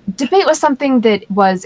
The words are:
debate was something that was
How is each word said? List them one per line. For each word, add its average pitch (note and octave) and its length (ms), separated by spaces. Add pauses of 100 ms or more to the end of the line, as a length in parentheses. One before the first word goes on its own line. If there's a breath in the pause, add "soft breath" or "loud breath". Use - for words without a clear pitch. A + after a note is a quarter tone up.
(160)
debate F#4 280
was D#4 140
something C4+ 440
that G#3 280
was F#3+ 360